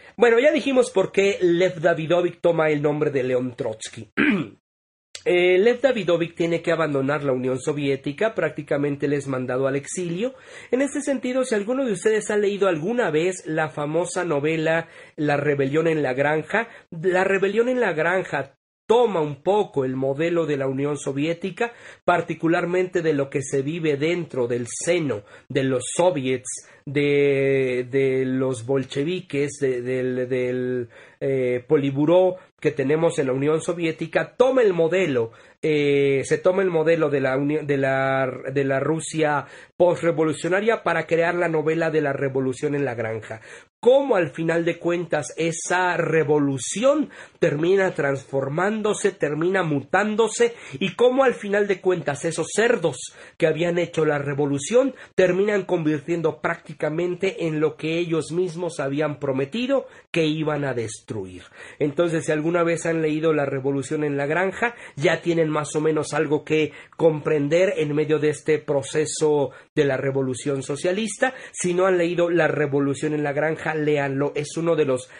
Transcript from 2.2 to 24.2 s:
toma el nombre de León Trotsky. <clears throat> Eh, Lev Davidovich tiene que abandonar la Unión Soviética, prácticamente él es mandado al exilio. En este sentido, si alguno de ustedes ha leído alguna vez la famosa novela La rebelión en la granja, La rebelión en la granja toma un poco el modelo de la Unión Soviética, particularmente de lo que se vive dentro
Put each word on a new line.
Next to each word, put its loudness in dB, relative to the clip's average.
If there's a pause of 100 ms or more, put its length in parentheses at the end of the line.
toma 2
el 0
nombre 0
de 0
León -2
Trotsky. -8
<clears throat> 0 (640)
Eh, 4
Lev 4
Davidovich 0
tiene 0
que 0
abandonar 0
la 0
Unión -2
Soviética, -2
prácticamente -2
él 0
es -4
mandado -2
al -2
exilio. -6 (360)
En 0
este -2
sentido, -2
si -2
alguno -2
de -2
ustedes 0
ha -2
leído 2
alguna 0
vez 0
la -2
famosa -2
novela 0 (260)
La 0
rebelión 0
en 2
la 0
granja, 0 (240)
La 0
rebelión 2
en 0
la 2
granja -2 (280)
toma 4
un -4
poco 0
el -2
modelo 0
de 0
la -2
Unión -2
Soviética, -4 (320)
particularmente 0
de 2
lo 0
que -2
se -2
vive -2
dentro -2